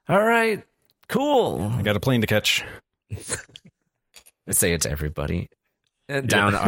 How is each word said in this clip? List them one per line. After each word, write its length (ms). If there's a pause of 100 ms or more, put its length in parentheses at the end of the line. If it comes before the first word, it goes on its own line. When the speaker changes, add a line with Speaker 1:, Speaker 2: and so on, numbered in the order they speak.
Speaker 1:
"All 140
right, 420 (440)
cool." 640
Speaker 2:
I 80
got 140
a 40
plane 220
to 40
catch. 380 (260)
Speaker 1:
<laughs> 240 (1300)
I 40
say 200
it 100
to 80
everybody. 580 (600)
Uh, 120
down 320
Speaker 2:
Yeah. 80
Speaker 1:
to 60